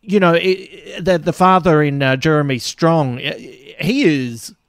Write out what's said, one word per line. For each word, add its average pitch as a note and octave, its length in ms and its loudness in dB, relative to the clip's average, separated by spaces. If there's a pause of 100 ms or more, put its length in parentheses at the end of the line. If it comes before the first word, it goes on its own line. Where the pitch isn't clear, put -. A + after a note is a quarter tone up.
you G3 200 0
know, F3 140 4
it, F#3 680 -4
the, F3 140 2
the D#3 160 -4
father F3+ 480 4
in, C#3+ 200 -2
uh, C3 140 2
Jeremy C#3+ 420 0
Strong, D3 640 -2
uh, D3+ 140 -6
he - 680 -6
is B2+ 500 -2 (140)